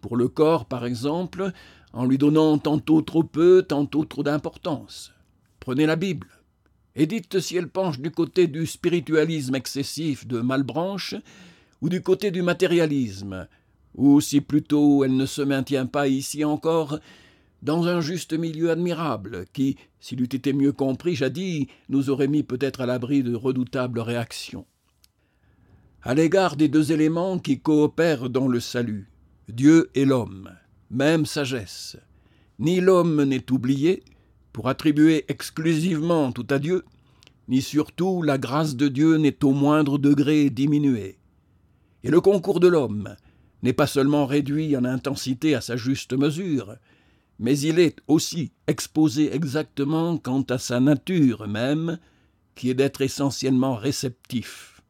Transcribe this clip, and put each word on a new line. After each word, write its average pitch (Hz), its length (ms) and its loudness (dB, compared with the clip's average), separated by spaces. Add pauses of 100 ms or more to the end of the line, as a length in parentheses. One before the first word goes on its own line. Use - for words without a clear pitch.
Pour 110 160 -6
le 120 120 2
corps, 156 380 0
par 123 180 -8
exemple, 170 680 -6 (400)
en 123 120 -4
lui 131 140 2
donnant 151 400 4
tantôt 156 440 2
trop 160 220 0
peu, 180 420 6
tantôt 147 380 -2
trop - 180 -8
d'importance. 147 880 -6 (480)
Prenez 135 260 0
la 160 100 2
Bible, 165 320 -4 (680)
et 156 120 2
dites 202 340 -4
si 165 160 -6
elle 175 120 -4
penche 170 320 -4
du 156 100 -6
côté 170 360 0
du 156 200 -4
spiritualisme 156 880 -2
excessif 139 720 -6
de 117 140 -4
Malebranche 139 760 -4 (680)
ou 147 80 -4
du 175 140 -4
côté 190 280 0
du 180 120 -4
matérialisme, 143 1040 0 (480)
ou 143 260 6
si 143 200 0
plutôt 143 640 2
elle 131 120 0
ne 135 100 0
se 143 160 -6
maintient 135 440 -2
pas 143 220 0
ici 135 360 -2
encore 151 540 -2 (640)
dans 165 240 0
un 175 140 0
juste 160 320 -6
milieu 165 380 -2
admirable 143 840 -4
qui, 135 240 -2 (240)
s'il 123 200 -10
eût 123 40 2
été 131 280 -4
mieux 139 200 2
compris 135 420 -4
jadis, 139 540 -4 (200)
nous 135 220 0
aurait 139 180 0
mis 147 140 0
peut-être 127 380 -4
à 123 60 -4
l'abri 127 360 -2
de 120 120 -2
redoutables 127 680 -4
réactions. - 680 -8 (1400)
À 123 120 -2
l'égard 165 420 2
des 151 120 2
deux 147 220 2
éléments 165 480 0
qui 127 220 -2
coopèrent 151 680 2
dans 131 200 0
le 123 100 0
salut, 113 500 -6 (400)
Dieu 147 460 6
et 139 100 2
l'homme, 98 460 0 (400)
même 151 340 2
sagesse. 127 720 -6 (640)
Ni 175 220 0
l'homme 170 420 4
n'est 131 300 0
oublié, 139 500 0 (500)
pour 113 160 -6
attribuer 151 600 4
exclusivement 160 1040 -2
tout 117 180 -8
à 139 80 2
Dieu, 165 260 -2 (640)
ni 127 140 2
surtout 170 600 -2
la 143 160 0
grâce 135 380 -4
de 143 120 2
Dieu 156 280 4
n'est 151 280 2
au 135 80 6
moindre 143 460 2
degré 143 520 4
diminuée. 135 680 0 (840)
Et - 80 -2
le 165 100 6
concours 190 400 2
de 180 80 6
l'homme 107 480 0 (460)
n'est 127 100 2
pas 143 140 2
seulement 143 400 2
réduit 143 500 0
en 123 80 0
intensité 131 680 -2
à 117 60 -2
sa 120 160 -6
juste 123 360 -4
mesure, 139 640 -2 (600)
mais 135 200 0
il 156 200 0
est 170 180 2 (100)
aussi 156 460 0 (140)
exposé 151 680 0
exactement 151 840 -2
quant 131 240 -2
à 131 160 -2
sa 123 220 -2
nature 135 680 2
même, 151 500 -4 (560)
qui 123 160 -4
est 127 40 0
d'être 135 260 0
essentiellement 131 760 0
réceptif. - 1160 -8